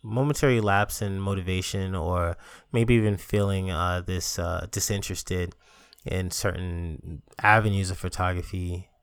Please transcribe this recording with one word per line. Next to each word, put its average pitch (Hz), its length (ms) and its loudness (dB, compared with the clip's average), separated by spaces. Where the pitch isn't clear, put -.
momentary 127 580 2
lapse 101 420 2
in 98 160 -2
motivation, 95 760 -2
or 87 420 0
maybe 117 240 4
even 107 220 4
feeling, 98 540 0
uh, 90 360 0
this, 92 320 -4
uh, 85 320 -4
disinterested 92 840 -4
in 92 260 -2
certain 85 920 -6
avenues 104 520 6
of 90 80 -6
photography 90 920 -4